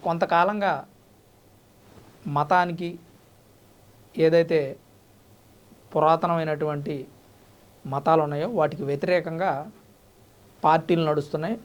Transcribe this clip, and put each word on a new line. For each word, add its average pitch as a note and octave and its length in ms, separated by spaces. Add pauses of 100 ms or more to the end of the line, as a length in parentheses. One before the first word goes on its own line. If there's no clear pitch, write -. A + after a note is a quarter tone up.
కొంతకాలంగా F3 800 (1400)
మతానికి E3+ 720 (1160)
ఏదైతే D#3+ 580 (1200)
పురాతనమైనటువంటి D#3 1120 (800)
మతాలు C#3+ 340
ఉన్నాయో D3 280
వాటికి E3 340
వ్యతిరేకంగా E3 880 (920)
పార్టీలు D#3+ 420
నడుస్తున్నాయి. D#3 600